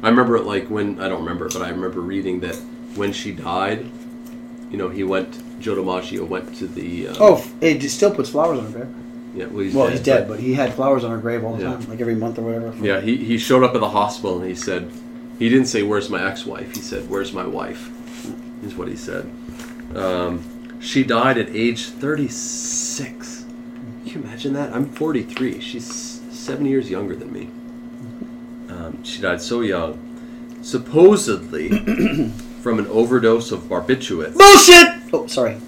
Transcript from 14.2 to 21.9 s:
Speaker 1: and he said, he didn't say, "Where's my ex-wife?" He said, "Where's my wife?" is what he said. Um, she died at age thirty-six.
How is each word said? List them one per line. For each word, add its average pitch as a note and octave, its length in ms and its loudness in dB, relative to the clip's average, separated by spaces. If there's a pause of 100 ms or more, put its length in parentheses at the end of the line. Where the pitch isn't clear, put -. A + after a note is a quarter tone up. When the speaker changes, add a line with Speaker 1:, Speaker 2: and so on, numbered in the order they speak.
Speaker 1:
and F#2 80 -6
he F2+ 60 -6
said, F2+ 340 -4 (500)
he A#2 100 2
didn't B2+ 180 6
say, A2 160 0
"Where's G#2 260 0
my F#2 180 -2
ex-wife?" - 480 -8
He - 60 -8
said, F#2+ 300 -8
"Where's G2 200 -4
my F#2 140 -6
wife?" F2+ 460 -8 (720)
is G2 100 -10
what - 120 -8
he - 80 -8
said. - 340 -8 (680)
Um, F2+ 460 -2 (380)
she - 240 0
died A#2+ 340 4
at A2 180 0
age A#2 340 0
thirty-six. - 1600 -6 (580)